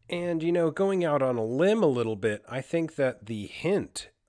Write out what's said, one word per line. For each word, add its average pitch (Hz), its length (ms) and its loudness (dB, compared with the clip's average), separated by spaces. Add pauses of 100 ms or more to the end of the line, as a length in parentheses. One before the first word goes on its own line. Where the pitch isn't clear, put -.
And, 175 340 -2
you 170 80 2
know, 170 200 2
going 196 340 0
out 147 160 2
on 127 160 0
a 110 80 0
limb 180 360 2
a 170 60 6
little 117 300 0
bit, 104 320 -2
I 127 100 -6
think 165 360 -4
that 131 320 -2
the 107 180 -6
hint - 640 -4 (200)